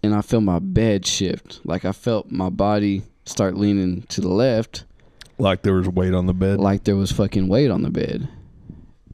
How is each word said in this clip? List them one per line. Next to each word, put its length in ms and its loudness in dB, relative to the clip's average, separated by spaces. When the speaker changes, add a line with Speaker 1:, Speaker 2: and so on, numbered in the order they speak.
Speaker 1:
and 140 2
I 60 0
feel 200 0
my 180 2
bed 460 0
shift. 580 -4
Like, 220 -6
I 60 -2
felt 400 -4
my 180 -2
body 540 0
start 300 -2
leaning 540 0
to 100 -6
the 100 -2
left. 560 0
Speaker 2:
Like 240 0
there 140 2
was 120 2
weight 260 0
on 120 2
the 80 2
bed? 260 0
Speaker 1:
Like 240 2
there 120 2
was 160 0
fucking 360 0
weight 220 4
on 140 -2
the 80 -2
bed. 360 -4